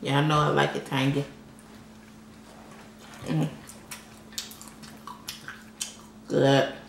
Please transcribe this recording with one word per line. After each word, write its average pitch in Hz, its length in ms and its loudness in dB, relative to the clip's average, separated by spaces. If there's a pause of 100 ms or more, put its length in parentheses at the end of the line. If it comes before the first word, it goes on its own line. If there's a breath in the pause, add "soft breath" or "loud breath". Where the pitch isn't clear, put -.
Yeah, 139 180 2
I 151 80 4
know 151 120 4
I 147 80 4
like 139 280 2
it - 120 -4
tangy. 139 360 2 (2000)
Mm. 156 220 2 (2750)
Good. 135 460 6 (160)